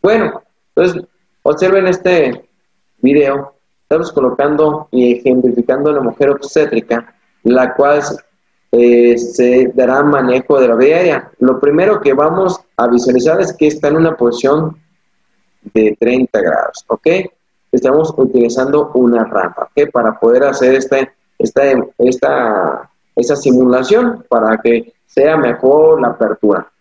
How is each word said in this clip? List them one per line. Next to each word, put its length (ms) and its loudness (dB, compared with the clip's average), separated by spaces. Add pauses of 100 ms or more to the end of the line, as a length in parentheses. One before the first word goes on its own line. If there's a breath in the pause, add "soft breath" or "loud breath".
Bueno, 400 0 (320)
entonces, 280 -2 (400)
observen 460 0
este 600 -2 (540)
video. 520 0 (280)
Estamos 300 -4
colocando 800 -2
y 280 2
ejemplificando 720 0
a 40 -2
la 60 -2
mujer 300 -2
obstétrica, 840 -4 (280)
la 320 0
cual, 280 2 (680)
eh, 460 4
se 560 0
dará 280 0
manejo 580 0
de 80 2
la 80 2
vía 200 4
aérea. 340 -2 (100)
Lo 180 0
primero 420 0
que 140 0
vamos 460 -2 (160)
a 100 0
visualizar 540 0
es 120 -4
que 140 0
está 220 -2
en 80 0
una 200 0
posición 600 -2 (1000)
de 240 2
treinta 420 -2
grados, 460 -4
¿ok? 200 -6 (680)
Estamos 440 0
utilizando 800 0
una 300 2
rampa, 400 -6
¿ok? 260 -2
Para 280 -2
poder 260 2
hacer 320 2
esta, 220 -2 (400)
esta, 240 -2 (360)
esta, 920 -2 (260)
esa 200 -2
simulación 920 0
para 300 0
que 360 -2 (100)
sea 320 0
mejor 640 2
la 80 -2
apertura. 640 -2 (100)